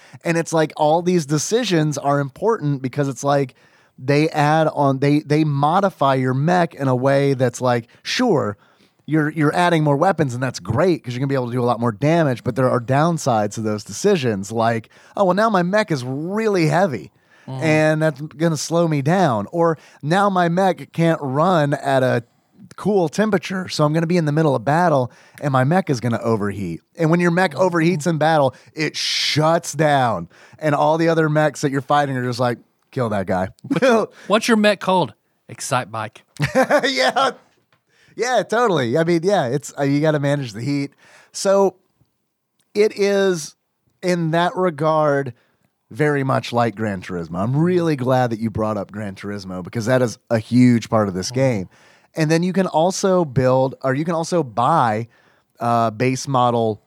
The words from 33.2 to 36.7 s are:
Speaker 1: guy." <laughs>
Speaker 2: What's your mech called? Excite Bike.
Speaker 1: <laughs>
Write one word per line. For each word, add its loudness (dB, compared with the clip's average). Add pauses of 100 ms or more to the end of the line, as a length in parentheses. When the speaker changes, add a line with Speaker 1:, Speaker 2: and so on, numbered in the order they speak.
Speaker 1:
guy." -2 (320)
<laughs> 2 (200)
Speaker 2:
What's 0
your 2
mech 2
called? -2 (340)
Excite -6
Bike. -10 (160)
Speaker 1:
<laughs> -4 (300)